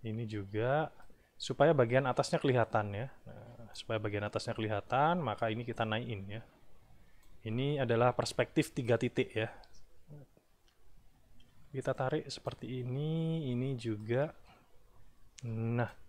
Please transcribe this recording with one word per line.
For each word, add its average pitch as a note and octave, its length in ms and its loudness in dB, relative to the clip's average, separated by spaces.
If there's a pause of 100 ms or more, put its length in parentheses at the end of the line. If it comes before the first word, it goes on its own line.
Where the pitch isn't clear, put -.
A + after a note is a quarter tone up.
Ini A2 160 -4
juga G#2+ 640 -2 (480)
supaya D3 400 6
bagian C3 320 6
atasnya C#3+ 320 2
kelihatan, A2+ 560 4
ya. B2 160 -6 (160)
Nah, - 480 -16
supaya A2 240 -2
bagian G#2 240 0
atasnya G#2+ 320 -2
kelihatan, A#2+ 640 2
maka A2+ 320 0
ini A2+ 160 -4
kita A#2 160 -2
naikin, G#2+ 560 -4
ya. - 20 -12 (1000)
Ini C3+ 400 0
adalah A#2 320 4
perspektif - 560 0
tiga A#2+ 240 2
titik, B2 400 0
ya. A2 160 -2 (2250)
Kita C3+ 160 -2
tarik C3 400 0
seperti B2 560 -6
ini, D#3+ 640 -2
ini B2+ 240 0
juga. A#2 560 -2 (1120)
Nah. A2+ 640 -2